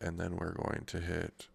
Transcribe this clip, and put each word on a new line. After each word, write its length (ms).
and 180
then 160
we're 200
going 320
to 120
hit 560